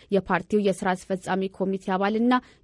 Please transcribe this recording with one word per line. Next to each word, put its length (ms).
የፓርቲው 520
የስራ 280
አስፈጻሚ 600
ኮሚቴ 400
አባልና 420